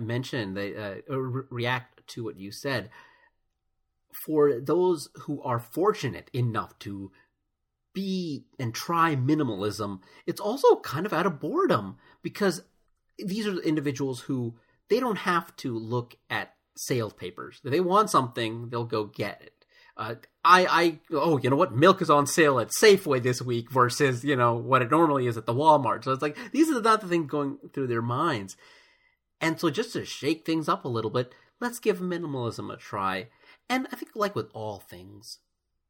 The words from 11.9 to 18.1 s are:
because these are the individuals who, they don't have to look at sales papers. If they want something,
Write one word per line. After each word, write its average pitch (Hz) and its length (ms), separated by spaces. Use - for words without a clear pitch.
because - 400
these 208 300
are 202 60
the 170 80
individuals 139 580
who, 120 340
they 226 120
don't 240 160
have 175 400
to 127 200
look 117 400
at 104 240
sales 113 360
papers. - 520
If 127 80
they 160 80
want 190 280
something, 120 600